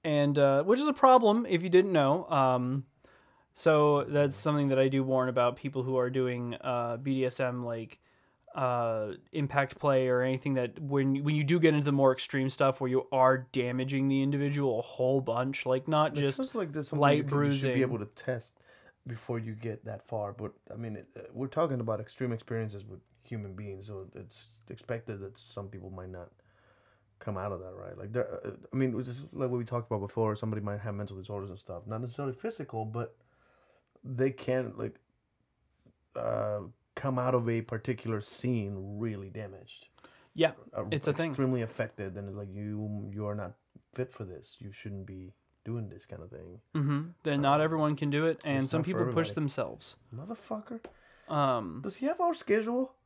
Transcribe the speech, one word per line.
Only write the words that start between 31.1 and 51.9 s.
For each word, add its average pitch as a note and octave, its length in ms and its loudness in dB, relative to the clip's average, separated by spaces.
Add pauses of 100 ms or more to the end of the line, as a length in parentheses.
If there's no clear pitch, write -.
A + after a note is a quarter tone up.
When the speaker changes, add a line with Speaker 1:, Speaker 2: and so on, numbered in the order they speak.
Speaker 2:
disorders G2 320 -10
and F#2 100 -14
stuff, F2+ 280 -14
not A2 120 -6
necessarily B2+ 340 -6
physical, C3 520 -8
but A2+ 320 -6 (840)
they C3 300 0
can, B2+ 460 -2
like, A2+ 200 -8 (1160)
uh, A2 460 -4 (340)
come C3 240 -2
out B2+ 160 2
of A#2 140 2
a A2+ 120 0
particular A2+ 600 -4
scene G2+ 760 -4
really G#2 320 -6
damaged. G2 600 -16 (440)
Speaker 1:
Yeah, D#3+ 200 2 (200)
Speaker 2:
Uh, G#2+ 180 -6
Speaker 1:
it's D3+ 180 -2
a C#3+ 40 0
thing. E3 180 -2
Speaker 2:
extremely C3 300 0
affected, G#2+ 560 -6
and G2+ 120 -8
it's G2 80 -10
like, G#2 160 -10
"You, G#2 600 -6
you G#2 120 -6
are G#2 100 -4
not G2+ 160 -8 (420)
fit B2+ 200 -6
for - 100 -12
this. F2+ 380 -14
You G2+ 100 -14
shouldn't G2+ 340 -10
be F#2 280 -16 (320)
doing A2+ 240 -6
this E2+ 160 -18
kind F2 180 -14
of E2 60 -16
thing." F2 320 -16 (120)
Speaker 1:
Mm-hmm. C#3+ 280 0 (220)
Then C#3+ 180 0
not C#3 180 4
Speaker 2:
Um, D#3 60 4
Speaker 1:
everyone D#3 320 2
can D3 120 -2
do D3 180 2
it, E3 180 0
and C#3 180 2
Speaker 2:
it's C3+ 80 -2
Speaker 1:
some D#3+ 80 2
Speaker 2:
not D#3 60 0
for - 20 -2
Speaker 1:
people A#2+ 200 0
push B2+ 40 -2 (160)
Speaker 2:
everybody. - 60 -8
Speaker 1:
themselves. C3+ 640 -4 (180)
Speaker 2:
Motherfucker. G#3+ 720 -10 (420)
Speaker 1:
Um, B2 560 0
Speaker 2:
Does G3+ 140 -8